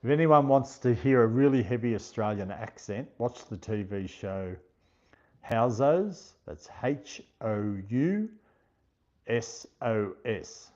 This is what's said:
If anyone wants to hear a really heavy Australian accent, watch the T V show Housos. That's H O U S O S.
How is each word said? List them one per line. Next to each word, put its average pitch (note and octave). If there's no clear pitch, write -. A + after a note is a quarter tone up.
If A#2
anyone D3+
wants C3+
to B2
hear B2+
a A2+
really C3
heavy A2+
Australian G#2
accent, G#2+
watch -
the G#2+
T G#2
V G2
show F#2+
Housos. C3+
That's -
H C#3+
O G#2
U F3+
S -
O G#2+
S. -